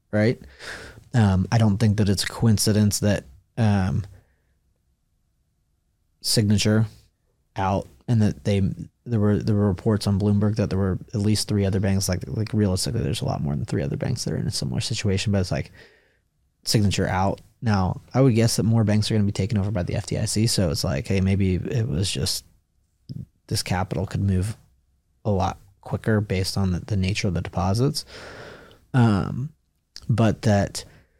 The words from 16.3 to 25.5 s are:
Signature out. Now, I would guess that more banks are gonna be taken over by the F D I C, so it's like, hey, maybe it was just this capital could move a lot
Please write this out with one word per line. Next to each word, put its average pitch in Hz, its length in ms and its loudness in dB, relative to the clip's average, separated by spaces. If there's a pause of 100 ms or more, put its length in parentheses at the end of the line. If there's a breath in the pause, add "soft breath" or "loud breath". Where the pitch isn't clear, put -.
Signature 101 420 2
out. 95 340 0 (220)
Now, 101 380 0 (120)
I 123 80 2
would 131 140 6
guess 113 220 2
that 117 80 0
more 113 180 4
banks 104 260 2
are 113 60 0
gonna 104 100 4
be 101 60 0
taken 101 260 -2
over 98 140 0
by 92 140 -2
the - 100 -4
F 104 120 -4
D - 120 -4
I 107 60 0
C, 110 240 0
so 90 220 2
it's - 120 -2
like, - 240 -2
hey, 95 140 0
maybe 95 340 2
it 113 320 -2
was 78 240 -2
just - 340 -4 (1040)
this - 160 -4
capital 95 420 -2
could - 180 -4
move 95 340 0 (680)
a 110 60 -2
lot 92 280 -2 (220)